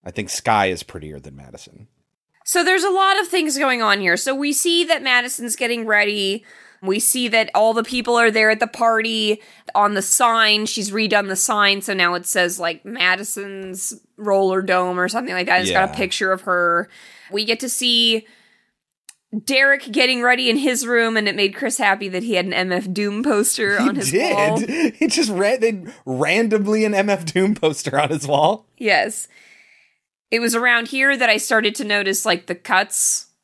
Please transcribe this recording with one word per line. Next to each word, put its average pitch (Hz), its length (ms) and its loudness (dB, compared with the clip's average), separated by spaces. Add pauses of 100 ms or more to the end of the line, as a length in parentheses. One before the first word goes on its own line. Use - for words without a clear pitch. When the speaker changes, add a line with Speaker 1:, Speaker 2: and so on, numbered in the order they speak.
Speaker 1:
I 90 80 -16
think 104 180 -8
Skye 104 380 0
is 90 160 -4
prettier 76 360 -14
than 69 160 -20
Madison. 69 520 -16 (580)
Speaker 2:
So 349 180 0
there's 370 200 2
a 392 80 0
lot 381 280 2
of 359 100 -2
things 311 280 -2
going 262 240 0
on 208 200 4
here. 196 160 2
So 269 180 -2
we 285 180 -2
see 339 300 2
that 311 180 0
Madison's 247 540 0
getting 233 320 -4
ready. 208 560 0 (400)
We 196 160 -2
see 247 300 0
that 220 260 2
all 220 180 4
the 226 100 0
people 240 320 -2
are 233 160 6
there 220 200 4
at 220 80 0
the 233 80 0
party. 220 720 0 (340)
On 202 180 2
the 190 80 -2
sign, 220 640 2
she's 208 260 -6
redone 202 380 0
the 190 60 -4
sign. 202 460 2
So 208 120 -4
now 175 220 2
it 175 120 -6
says, 180 320 0
like, 170 260 -6
Madison's 196 1080 -4 (240)
Roller 196 440 2
Dome 185 380 0
or 180 80 2
something 220 260 -4
like 180 140 -2
that. 180 140 4
It's 185 100 0
got 190 180 2
a - 20 -10
Speaker 1:
Yeah. - 60 -10
Speaker 2:
picture 190 340 -2
of 185 100 -2
her. 175 480 0 (420)
We 208 140 -4
get 226 160 -2
to 262 80 -6
see 233 580 0 (1160)
Derek 269 460 2
getting 254 300 2
ready 247 280 2
in 226 80 2
his 262 280 0
room, 233 300 0
and 208 120 0
it 196 100 -2
made 202 180 0
Chris 247 220 -4
happy 202 320 0
that 185 140 -6
he 233 100 -2
had 180 120 0
an 190 80 -6
M 185 180 -2
F 185 200 -2
Doom 208 320 -4
poster 208 560 0
Speaker 1:
He 247 100 2
Speaker 2:
on 269 60 -2
his 165 160 -2
Speaker 1:
did. 269 240 2
Speaker 2:
wall. 208 240 2
Speaker 1:
<laughs> 269 400 0
He 302 80 2
just 247 220 0
ran, 202 320 0
they 214 240 0 (200)
randomly 202 800 2
an 208 100 0
M 202 160 2
F 190 160 0
Doom 190 300 0
poster 143 440 -2
on 147 100 0
his 151 180 -4
wall. 151 380 2 (120)
Speaker 2:
Yes. 202 500 0 (1040)
It 233 100 0
was 233 140 0
around 233 340 2
here 269 260 2
that 240 140 2
I 214 80 2
started 220 380 0
to 285 80 -6
notice, 202 420 -2
like, 175 220 -2
the 180 80 -4
cuts. - 720 -2 (160)